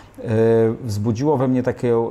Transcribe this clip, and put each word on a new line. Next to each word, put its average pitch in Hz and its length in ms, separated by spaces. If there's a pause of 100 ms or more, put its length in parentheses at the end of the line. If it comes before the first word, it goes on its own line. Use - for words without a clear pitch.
(180)
e, - 60 (600)
wzbudziło 117 520
we 131 120
mnie 127 140
takie, 120 320 (160)